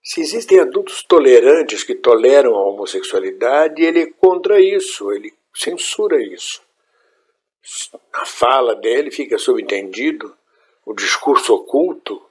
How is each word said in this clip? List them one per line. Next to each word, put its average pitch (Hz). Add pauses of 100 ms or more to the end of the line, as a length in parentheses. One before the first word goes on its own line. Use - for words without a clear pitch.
Se -
existem 185
adultos -
tolerantes 131
que 185
toleram 123
a 98
homossexualidade, 101
ele 170
é -
contra 185
isso, 190
ele - (200)
censura -
isso. - (1500)
Na -
fala 123
dele 131
fica -
subentendido 107 (480)
o 110
discurso -
oculto 175